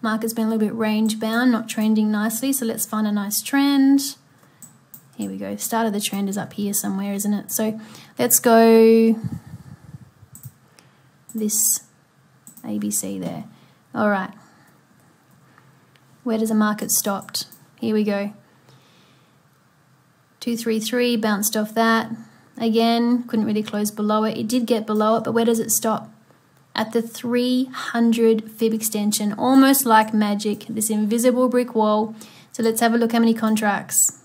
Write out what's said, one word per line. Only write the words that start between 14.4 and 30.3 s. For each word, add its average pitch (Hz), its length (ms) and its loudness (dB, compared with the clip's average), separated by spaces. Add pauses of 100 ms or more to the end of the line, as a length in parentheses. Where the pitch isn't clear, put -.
Where 220 140 -2
does 220 120 0
the 220 40 -2
market 214 360 0
stopped? - 560 -4 (320)
Here 220 160 -2
we 214 100 2
go. 202 280 -4 (2000)
Two 233 160 -4
three 226 240 -2
three, 240 360 0
bounced 214 400 -2
off 214 180 -4
that. 226 360 2 (460)
Again, 233 680 2
couldn't 214 220 -2
really 214 160 -2
close 208 280 -4
below 214 340 0
it. 220 120 -2
It 226 120 -6
did 247 180 0
get 220 200 0
below 214 300 2
it, 220 80 -2
but 233 80 -4
where 233 120 2
does 226 140 2
it 226 120 -4
stop? - 400 -2 (640)
At 220 180 -4
the 233 100 0
three 247 640 -2
hundred 233 840 0
fib 226 220 0
extension, 208 640 -2
almost 269 500 4
like 220 300 4
magic, 208 540 -2